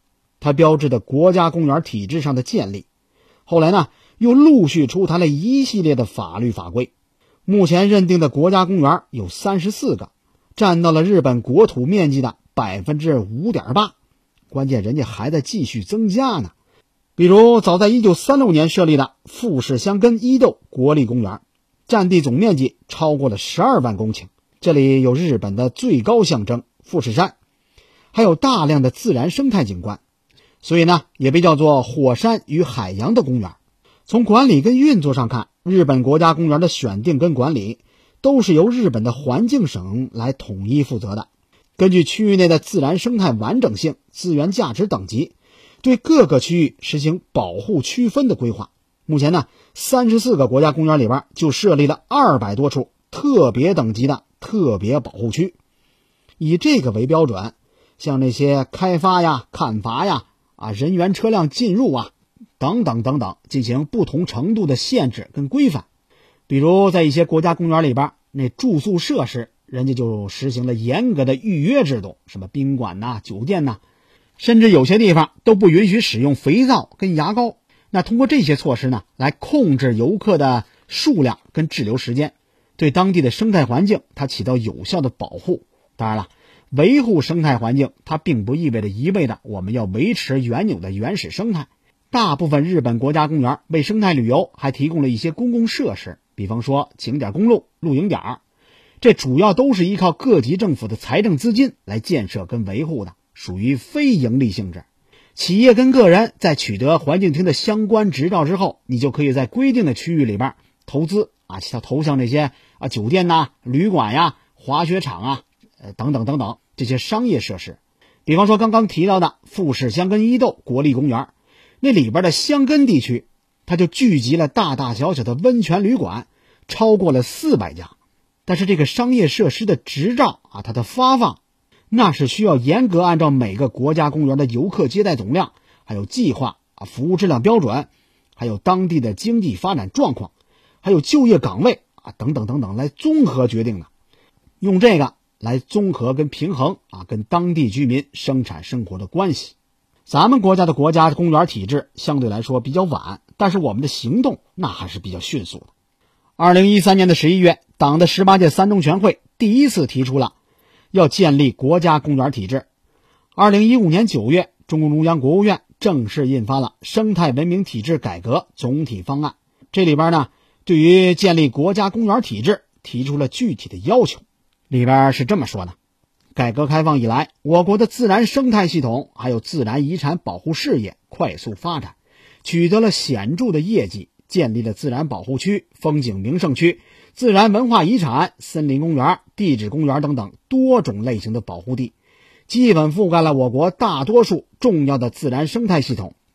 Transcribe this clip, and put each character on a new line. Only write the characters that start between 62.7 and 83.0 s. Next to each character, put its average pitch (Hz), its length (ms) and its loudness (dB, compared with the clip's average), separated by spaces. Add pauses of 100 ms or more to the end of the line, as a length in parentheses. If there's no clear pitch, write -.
等 117 200 -2
等 135 160 -2
等， 95 180 -8 (100)
进 135 140 -4
行 123 240 -2
不 214 180 -2
同 - 220 -4
程 160 300 -4
度 214 100 -2
的 139 100 0
限 151 360 -2
制 - 200 -14
跟 143 160 -6
规 269 220 0
范。 139 160 -6 (600)
比 139 100 -2
如 185 320 4
在 170 140 2
一 147 80 0
些 165 120 2
国 165 160 -2
家 170 140 2
公 165 160 -4
园 160 140 2
里 135 100 0
边， 143 200 -4 (180)
那 135 180 -4
住 202 300 -2
宿 180 180 -2
设 165 300 -2
施， 120 240 -10 (160)
人 127 180 -4
家 135 80 0
就 113 340 -4
实 135 220 -8
行 123 160 -4
了 127 80 -2
严 143 400 -2
格 139 100 0
的 131 120 0
预 202 260 -4
约 247 220 2
制 135 180 -4
度， 95 240 -14
什 - 140 -16
么 95 80 -12
宾 139 300 -4
馆 98 220 -8
呐、 117 240 -8
酒 107 220 -12
店 170 180 -2
呐， 120 160 -4 (580)
甚 233 240 4
至 226 80 8
有 139 160 6
些 190 120 4
地 208 160 6
方 156 180 2 (120)
都 226 120 6
不 190 140 6
允 190 180 6
许 202 120 2
使 110 200 -2
用 139 160 2
肥 208 300 2
皂 233 320 2
跟 185 180 -2
牙 151 180 -2
膏。 240 240 -2 (320)
那 185 120 -2
通 226 160 -2
过 262 100 4
这 285 140 2
些 147 140 2
措 135 200 -2
施 131 140 -4
呢， 113 140 -4 (120)
来 139 160 -2
控 196 460 0
制 123 180 0
游 139 220 0
客 190 200 0
的 127 280 0 (220)
数 208 360 0
量 120 160 -2 (120)
跟 156 160 -2
滞 - 160 -6
留 110 140 -2
时 120 160 -6
间， 147 200 -4 (420)
对 151 160 0
当 185 220 0